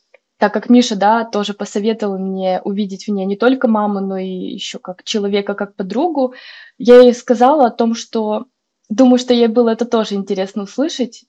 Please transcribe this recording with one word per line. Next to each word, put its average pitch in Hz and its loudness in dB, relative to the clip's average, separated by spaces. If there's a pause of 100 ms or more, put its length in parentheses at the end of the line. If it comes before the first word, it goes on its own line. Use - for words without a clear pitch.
(400)
так 208 0
как 208 -4
Миша, 240 4
да, 214 2
тоже 208 -6
посоветовал 208 -6
мне 190 -4
увидеть 196 -6
в 214 -4
ней 196 -4
не 202 -4
только 262 0
маму, 208 -2
но 190 -6
и 190 -8
еще 190 -12
как - -16
человека, 202 -4
как 202 -10
подругу. 254 -4 (420)
Я 240 8
ей 247 8
сказала 254 2
о 220 -2
том, 226 -2
что 220 -6 (440)
думаю, 254 4
что 247 0
ей 233 2
было 226 2
это 226 -2
тоже 220 -2
интересно 196 -6
услышать. 262 -6